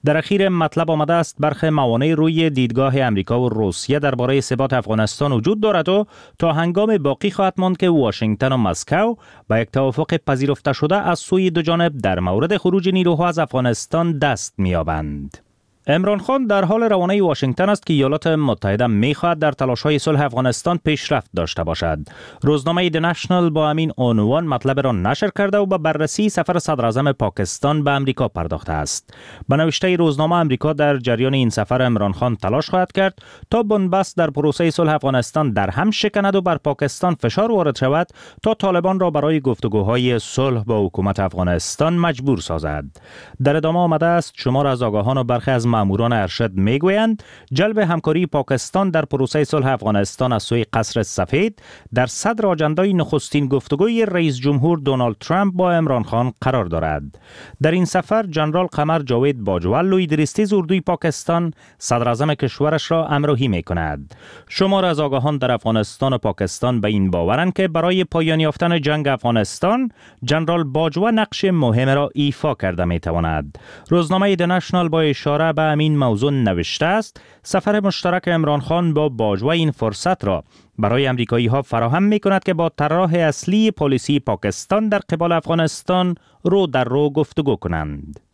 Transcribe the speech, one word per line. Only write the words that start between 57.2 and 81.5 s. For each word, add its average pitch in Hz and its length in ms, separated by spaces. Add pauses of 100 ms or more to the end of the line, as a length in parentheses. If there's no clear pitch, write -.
در 151 100
این 180 140
سفر، 208 380
جنرال 160 420
قمر 160 340
جاوید 131 440
باجوه، 95 380
لوی 185 260
درستیز 156 460
اردوی 185 280
پاکستان، 170 720 (240)
صدراعظم 120 560
کشورش 147 580
را 160 160
همراهی 143 400
می‌کند. 80 680 (340)
شمار 190 360
از 160 140
آگاهان 139 380
در 127 140
افغانستان 113 640
و 123 40
پاکستان 110 640
به 104 60
این 98 240
باورند 110 420
که 190 140
برای 175 360
پایان 160 360
یافتن 165 420
جنگ 151 260
افغانستان، 135 800 (340)
جنرال 160 400
باجوه 160 480
نقش 220 340
مهم 135 440
را 143 240
ایفا 143 420
کرده 90 300
می‌تواند. 82 720 (320)
روزنامهٔ 185 460
د 175 80
نشنال 175 460
با 160 120
اشاره 151 520
به 156 120
همین 151 320
موضوع 127 340
نوشته 107 540
است: 208 360 (220)
«سفر 208 360
مشترک 180 480
عمران 156 320
خان 160 340
با 151 160
باجوه 110 400
این 160 220
فرصت 117 540
را 92 180 (340)
برای 120 300
امریکایی 120 400
ها 135 140